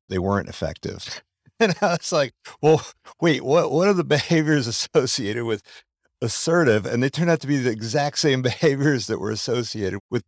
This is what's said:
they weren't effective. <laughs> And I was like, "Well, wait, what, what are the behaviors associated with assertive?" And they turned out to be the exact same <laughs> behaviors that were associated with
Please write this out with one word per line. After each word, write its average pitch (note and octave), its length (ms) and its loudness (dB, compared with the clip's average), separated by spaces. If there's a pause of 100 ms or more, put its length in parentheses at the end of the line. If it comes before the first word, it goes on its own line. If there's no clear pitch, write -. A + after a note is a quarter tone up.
they F#2+ 100 -2
weren't G2 300 -2
effective. - 800 -10
<laughs> - 40 -20 (260)
And G3+ 240 2
I F3+ 100 2
was - 200 -4
like, D3 220 0 (280)
"Well, D3+ 240 4 (360)
wait, E3 200 2
what, D3+ 300 2
what E3+ 160 2
are G#3 60 4
the F3 100 0
behaviors D3+ 640 2
associated A#2 800 -2
with A2 160 -2 (600)
assertive?" B2 640 2
And - 160 -2
they C3+ 80 2
turned E3+ 200 0
out E3 100 2
to C3+ 80 -12
be C#3+ 80 0
the B2+ 140 0
exact A#2 500 -2
same C3 220 2
<laughs> B2 100 0
behaviors C#3 560 0
that - 120 -4
were G#2 120 -6
associated G#2+ 800 -4
with A#2 180 -4